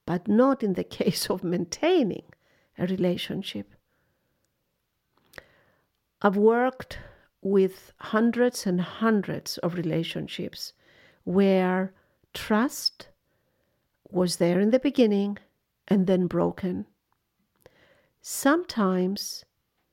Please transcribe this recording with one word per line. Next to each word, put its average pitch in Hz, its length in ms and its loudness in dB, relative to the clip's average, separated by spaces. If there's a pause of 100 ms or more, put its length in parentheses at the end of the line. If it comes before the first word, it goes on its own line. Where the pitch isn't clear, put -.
but 175 220 -4
not 247 360 4
in 196 100 0
the 180 100 -4
<laughs> - 160 -12
case - 300 -2
of 190 140 -4
maintaining 190 800 0 (540)
a - 100 -4
relationship. 185 880 -4 (2500)
I've 196 140 4
worked 240 640 2 (420)
with 190 580 0
hundreds 233 680 0
and 180 140 0
hundreds 196 760 -2
of 170 160 -4
relationships 165 1000 -6 (500)
where 185 680 2 (400)
trust - 720 -4 (1000)
was 180 280 -2
there 175 220 2
in 208 120 2
the 254 80 4
beginning 208 580 2 (500)
and 185 200 4
then 185 200 2
broken. 175 580 -2 (1400)
Sometimes 202 1200 -2 (480)